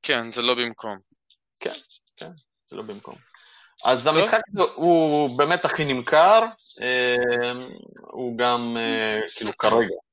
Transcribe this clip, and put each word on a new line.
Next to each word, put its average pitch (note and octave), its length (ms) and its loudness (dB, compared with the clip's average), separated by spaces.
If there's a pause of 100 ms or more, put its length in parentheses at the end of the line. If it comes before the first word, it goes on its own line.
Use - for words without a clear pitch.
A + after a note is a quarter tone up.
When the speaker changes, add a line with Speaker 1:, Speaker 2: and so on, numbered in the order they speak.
Speaker 1:
כן, A#2 280 -4
זה A#2+ 120 -6
לא B2 120 0
במקום. A2+ 440 -8 (640)
Speaker 2:
כן, - 100 -8 (460)
כן, D#3+ 140 -18 (400)
זה - 60 -18
לא - 60 -14
במקום. G#3 320 -18 (720)
אז B2 200 2
Speaker 1:
טוב. D#3 120 4
Speaker 2:
המשחק G#3 320 2
הזה G3 140 -2 (120)
הוא D3+ 640 2
באמת E3 260 2
הכי D#3 200 -2
נמכר, D#3 560 4 (420)
אה, B2 720 0 (480)
הוא A#2+ 380 -10
גם, A#2+ 380 0
אה, A2 440 -2 (160)
כאילו, G#2+ 220 -6
כרגע. A2 380 2 (160)